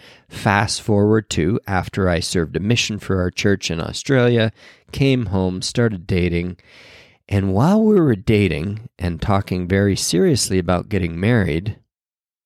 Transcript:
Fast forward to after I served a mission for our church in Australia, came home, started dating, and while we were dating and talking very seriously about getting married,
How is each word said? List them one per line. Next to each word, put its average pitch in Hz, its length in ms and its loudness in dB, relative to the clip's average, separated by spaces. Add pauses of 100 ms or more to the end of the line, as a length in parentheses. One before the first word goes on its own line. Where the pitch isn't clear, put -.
(280)
Fast 101 540 -2
forward 107 480 2
to 90 360 0
after 95 420 -2
I 85 120 0
served 85 360 -4
a 80 40 -2
mission 107 380 -2
for 95 220 -4
our 90 100 0
church 98 400 -2
in 82 100 -4
Australia, 120 720 0 (400)
came 131 340 0
home, 92 360 -2
started 110 440 -2
dating, 87 520 -2 (720)
and 98 260 0
while 175 280 4
we 214 160 4
were 143 180 4
dating 101 720 0 (100)
and 85 240 -4
talking 98 460 -2
very 98 260 4
seriously 160 640 0
about 90 300 -2
getting 87 300 -4
married, 95 600 0 (680)